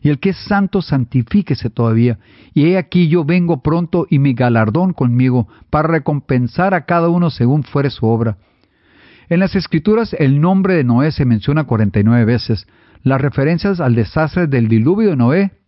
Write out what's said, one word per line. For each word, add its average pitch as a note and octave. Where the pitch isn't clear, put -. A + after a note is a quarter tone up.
y C#3
el D3
que F#3+
es F#3
santo G3+
santifíquese C3
todavía. A#2
Y C#3+
he F#3
aquí F3
yo E3
vengo E3+
pronto E3
y C#3+
mi C#3
galardón A#2+
conmigo, B2
para D#3
recompensar D3+
a D#3+
cada E3+
uno F3
según C3+
fuere C#3
su -
obra". A2+
En E3+
las F#3+
Escrituras G#3
el C#3+
nombre F#3
de D3+
Noé B2
se D3
menciona B2+
cuarenta G#2+
y G2+
nueve A#2
veces. A2+
Las C3
referencias D#3+
al B2
desastre D#3
del B2
diluvio D#3+
de D#3
Noé D#3